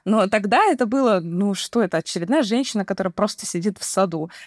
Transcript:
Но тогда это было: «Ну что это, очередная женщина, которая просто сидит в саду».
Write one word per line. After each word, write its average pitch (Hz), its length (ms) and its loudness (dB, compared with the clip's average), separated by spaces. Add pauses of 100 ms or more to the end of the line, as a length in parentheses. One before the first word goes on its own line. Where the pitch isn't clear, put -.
Но 208 220 4
тогда 214 380 2
это 302 220 2
было: 220 360 2
«Ну 180 320 0
что - 280 -2
это, 175 160 0
очередная 185 440 -2
женщина, 226 420 -2
которая 190 280 -4
просто - 340 -4
сидит 185 320 -4
в - 60 -12
саду». 170 460 -2 (160)